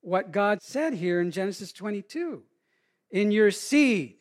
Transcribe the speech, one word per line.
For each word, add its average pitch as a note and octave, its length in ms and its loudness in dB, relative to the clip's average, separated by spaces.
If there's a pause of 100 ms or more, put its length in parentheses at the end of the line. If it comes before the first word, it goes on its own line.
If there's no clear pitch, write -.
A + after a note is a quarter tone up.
what F3+ 280 -2
God G3+ 300 0
said D4+ 320 -4
here F3 300 0
in F3 80 -2
Genesis F#3+ 420 -8
twenty-two. G#3 720 -8 (680)
"In G#3 220 2
your G#3 180 6
seed." A3+ 720 2